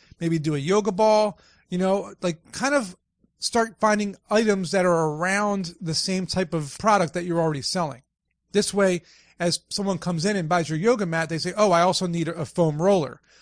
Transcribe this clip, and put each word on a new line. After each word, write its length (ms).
maybe 200
do 160
a 40
yoga 320
ball, 460
you 100
know, 440
like, 320
kind 200
of 220
start 400
finding 360
items 420
that 140
are 240
around 720
the 120
same 320
type 280
of 240
product 360
that 120
you're 160
already 200
selling. 400
This 200
way, 280
as 200
someone 280
comes 260
in 140
and 100
buys 220
your 80
yoga 280
mat, 220
they 120
say, 180
"Oh, 140
I 100
also 260
need 220
a 160
foam 360
roller," 380